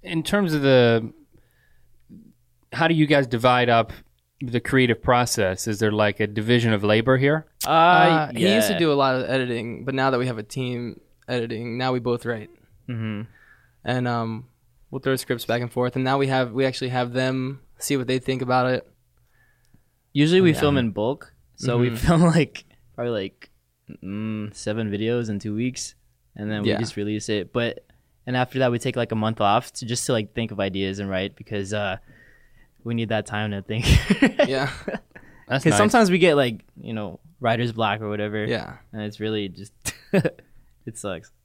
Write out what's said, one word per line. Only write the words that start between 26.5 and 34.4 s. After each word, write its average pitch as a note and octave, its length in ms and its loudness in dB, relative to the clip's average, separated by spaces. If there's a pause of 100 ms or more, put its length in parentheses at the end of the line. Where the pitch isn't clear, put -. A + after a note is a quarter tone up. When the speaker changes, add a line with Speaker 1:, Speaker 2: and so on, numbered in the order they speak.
Speaker 2:
then G#2 120 -4
we G#2+ 80 0
Speaker 3:
Yeah. - 80 0
Speaker 2:
just A2+ 180 -8
release G#2+ 320 -6
it. G#2 240 -4
But, A#2 320 -4 (420)
and B2+ 100 -4
after B2+ 240 -2
that, B2+ 100 4
we A#2+ 80 -2
take, B2 180 -4
like, A#2 160 -2
a A2 40 -2
month A2 240 -2
off G#2+ 340 2
to - 120 -12
just A#2+ 200 -4
to, C#3+ 60 0
like, A2 220 -2
think A2+ 160 -4
of G2+ 100 -8
ideas G2 380 -2
and G2+ 120 -6
write F#2+ 260 -4
because, G2+ 360 -8
uh, G#2 240 -4 (880)
we A#2 100 -6
need A#2 140 -4
that G#2+ 180 -2
time G#2+ 260 -4
to G2 100 -6
think. A2 240 -4
<laughs> - 600 4